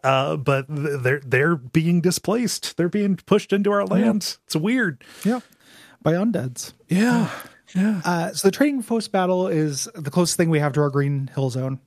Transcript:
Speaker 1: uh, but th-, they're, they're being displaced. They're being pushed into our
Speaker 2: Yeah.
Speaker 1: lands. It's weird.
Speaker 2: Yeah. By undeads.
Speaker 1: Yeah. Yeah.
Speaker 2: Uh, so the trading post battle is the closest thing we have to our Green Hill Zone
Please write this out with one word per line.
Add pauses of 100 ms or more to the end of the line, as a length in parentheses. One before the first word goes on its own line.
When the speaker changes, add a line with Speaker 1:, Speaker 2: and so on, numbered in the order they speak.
Speaker 1:
uh,
but
th-,
they're,
they're
being
displaced.
They're
being
pushed
into
our
Speaker 2:
Yeah.
Speaker 1:
lands.
It's
weird. (200)
Speaker 2:
Yeah. (600)
By
undeads. (140)
Speaker 1:
Yeah. (460)
Yeah.
Speaker 2:
Uh,
so
the
trading
post
battle
is
the
closest
thing
we
have
to
our
Green
Hill
Zone